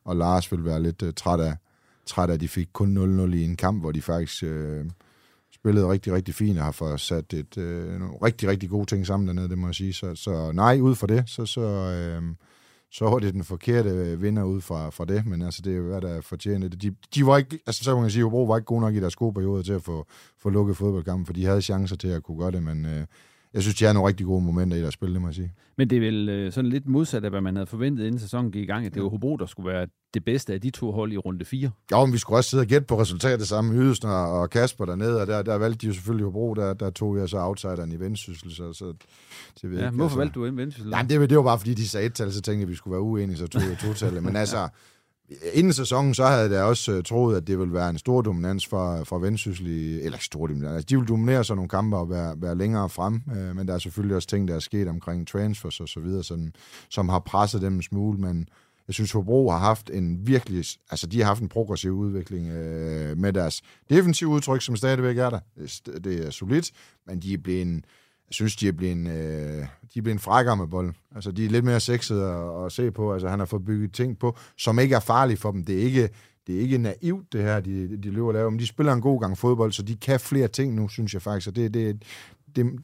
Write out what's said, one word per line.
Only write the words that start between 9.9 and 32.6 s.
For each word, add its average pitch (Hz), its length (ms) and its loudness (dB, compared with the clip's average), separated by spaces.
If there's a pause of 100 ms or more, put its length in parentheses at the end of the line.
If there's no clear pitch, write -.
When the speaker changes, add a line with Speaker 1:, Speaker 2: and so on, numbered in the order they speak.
Speaker 1:
Så, 90 220 -8
så 80 380 -4
nej, 120 280 6
ud 127 140 6
fra 107 120 0
det, 117 200 4
så, 117 200 -8
så, - 140 -4
øh, 90 600 -4 (680)
så - 200 -4
var 123 80 6
det 101 160 0
den 95 100 -4
forkerte, 110 440 0
øh, 87 340 -2
vinder 104 220 0
ud 95 160 -2
fra, 78 300 -6
fra 85 140 -10
det, 101 220 0
men 87 160 -2
altså, 85 200 -6
det 95 100 -4
er 90 40 -2
jo, 90 60 -2
hvad 92 180 -4
der 85 200 -6
fortjener 95 480 -4
det. 90 140 -8
De, 101 120 -2 (200)
de 139 120 6
var 139 100 10
ikke, 143 300 0
altså, 117 180 -4
så 131 100 2
må 123 60 4
man 110 100 2
sige, 113 140 4
Hobro 117 200 2
var 110 120 4
ikke 113 100 -2
gode 117 140 0
nok 110 140 2
i 101 60 0
deres 92 160 -2
gode 117 180 0
perioder 95 280 0
til 95 100 -4
at 92 100 -2
få, 80 240 -8 (320)
få 104 120 -2
lukket 101 260 4
fodboldkampen, 92 500 -2
for 90 60 -8
de 90 120 -2
havde 98 180 4
chancer 95 340 -2
til 92 120 -6
at 85 140 -2
kunne 80 160 -10
gøre 90 120 -2
det, 90 120 -2
men... 78 240 -2
Øh, 78 180 -4 (500)
jeg 101 80 0
synes, 101 140 0
de 110 80 4
har 107 80 8
nogle 98 160 6
rigtig 92 180 0
gode 92 180 2
momenter 87 320 2
i 85 40 0
deres 78 140 -4
spil, 90 180 -4
det 90 80 -2
må 90 80 -4
jeg 78 60 -6
sige. 87 180 -8 (260)
Speaker 2:
Men 127 120 2
det 123 60 4
er 120 40 2
vel, 107 280 0
øh, 101 240 -4
sådan 127 180 -2
lidt 139 180 -4
modsat 131 360 0
af, 101 60 -4
hvad 98 100 -2
man 95 160 -2
havde 98 100 -4
forventet, 120 400 -2
inden 120 140 -2
sæsonen 117 320 -4
gik 104 100 -4
i 95 40 -6
gang, 107 200 -4
at 87 80 -8
det - 60 -10
Speaker 1:
Ja. - 20 -2
Speaker 2:
var 98 80 -2
Hobro, 120 260 -2
der 92 100 -6
skulle 92 260 -8
være 90 140 -2 (280)
det 98 100 -4
bedste 117 300 -2
af 95 60 -6
de 127 100 -4
to 117 220 -6
hold 110 200 -2
i 104 40 -6
runde 92 280 -6
fire. 131 260 -4 (200)
Speaker 1:
Ja, 120 140 6
men 131 80 4
vi 117 60 2
skulle 110 200 2
også 127 120 2
sidde 131 100 4